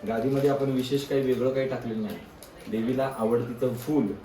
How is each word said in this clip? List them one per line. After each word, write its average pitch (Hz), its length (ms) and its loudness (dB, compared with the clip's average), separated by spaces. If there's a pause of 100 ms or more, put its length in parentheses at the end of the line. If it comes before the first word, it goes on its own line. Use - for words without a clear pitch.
गादीमध्ये 135 420 2
आपण 135 220 2
विशेष 131 360 0
काही 139 140 2
वेगळं 127 320 2
काही 131 160 0
टाकलेलं 113 320 -4
नाही. 101 160 -6 (540)
देवीला 127 480 0
आवडतीचं 120 540 2
फूल, 143 340 2 (160)